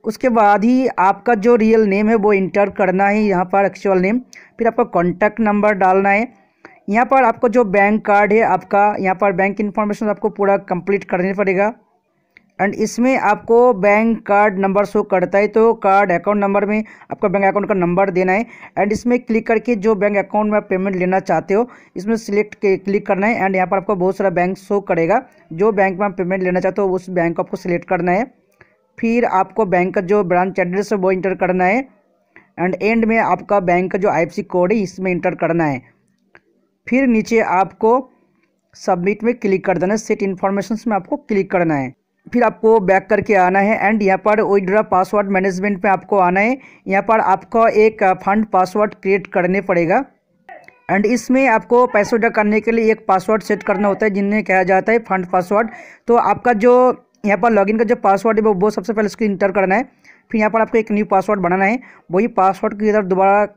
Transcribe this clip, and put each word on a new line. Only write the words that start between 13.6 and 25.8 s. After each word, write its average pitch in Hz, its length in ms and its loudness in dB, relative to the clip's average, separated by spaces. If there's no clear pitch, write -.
bank 208 540 0
card 202 320 2
number 196 260 0
show 202 180 -2
करता 185 360 -2
है, 208 100 2
तो 220 260 2
card 196 380 2
account 208 280 -2
number 202 260 0
में 214 180 -4
आपका - 180 -4
बैंक 196 160 0
account 196 240 -2
का 214 60 -2
नंबर 185 360 0
देना 185 220 0
है। 226 140 -2
And 202 140 0
इसमें 240 260 -2
click 226 280 -2
करके 226 280 0
जो 214 200 0
बैंक 202 220 0
account 202 340 -2
में 208 60 0
आप 208 140 -2
payment 190 260 -2
लेना 185 240 0
चाहते 175 340 -2
हो, 240 140 0
इसमें 208 200 -4
select 208 380 -4
के, 190 220 0
click 202 300 -4
करना 196 200 0
है। 220 200 -2
And 190 80 -2
यहाँ 185 120 0
पर 196 100 -2
आपको 196 200 -2
बहुत 185 200 -2
सारा 196 140 0
bank 180 280 -2
show 202 220 -4
करेगा, 185 460 -2
जो 202 200 0
bank 190 260 0